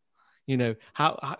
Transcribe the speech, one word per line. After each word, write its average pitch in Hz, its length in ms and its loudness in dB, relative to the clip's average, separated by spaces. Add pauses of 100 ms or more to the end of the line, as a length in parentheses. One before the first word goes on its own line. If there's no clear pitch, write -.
(460)
You 135 100 0
know, 117 200 0 (160)
how, 151 280 2
how, 135 200 -8